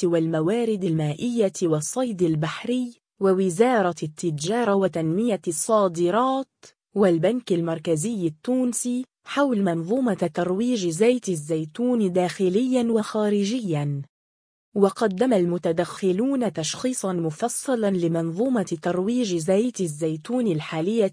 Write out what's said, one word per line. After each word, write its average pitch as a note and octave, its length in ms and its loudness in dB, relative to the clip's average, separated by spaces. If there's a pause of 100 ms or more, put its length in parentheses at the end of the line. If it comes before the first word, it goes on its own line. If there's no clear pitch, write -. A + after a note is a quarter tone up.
والموارد F3 800 0
المائية F#3+ 680 0 (100)
والصيد F3 580 -2
البحري، F#3 720 -2 (280)
ووزارة F#3+ 840 2
التجارة F3 720 -2
وتنمية F#3 720 0
الصادرات، G#3 1160 0 (300)
والبنك G3 560 2
المركزي E3+ 760 -2
التونسي، B3 760 -2 (220)
حول C4 340 0
منظومة F#3 720 0
ترويج F#3+ 540 0
زيت A3 420 2
الزيتون F3 840 0
داخليًا F#3+ 720 2
وخارجيًا. G#3 1160 0 (760)
وقدم G3+ 560 2
المتدخلون F3+ 1200 0
تشخيصًا F#3+ 600 -4
مفصلًا G3+ 760 -2
لمنظومة F3 920 0
ترويج F#3 540 0
زيت F#3+ 460 0
الزيتون D#3+ 640 -2
الحالية F#3 640 0